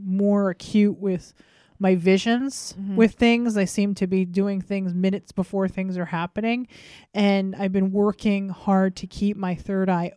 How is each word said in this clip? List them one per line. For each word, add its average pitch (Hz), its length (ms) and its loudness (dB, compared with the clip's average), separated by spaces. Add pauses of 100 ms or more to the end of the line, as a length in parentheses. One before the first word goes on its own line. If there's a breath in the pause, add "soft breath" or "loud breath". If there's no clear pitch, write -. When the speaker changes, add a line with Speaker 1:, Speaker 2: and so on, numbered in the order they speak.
Speaker 1:
more 202 460 2
acute 208 480 2
with 185 360 -4 (460 soft breath)
my 185 140 4
visions 190 840 0
Speaker 2:
Mm-hmm. 196 160 -6
Speaker 1:
with 226 180 4
things. 233 420 2
I 196 100 2
seem 202 300 0
to 190 120 -2
be 190 180 2
doing 196 340 -2
things 185 360 -6
minutes 190 360 -2
before 190 360 -2
things 185 300 -6
are 175 80 -4
happening. 214 640 -4 (460 loud breath)
And 196 420 2
I've 190 160 -2
been 190 200 2
working 202 580 0
hard 190 460 0
to - 120 -14
keep 202 300 -2
my 185 160 -4
third 190 340 -2
eye 175 280 0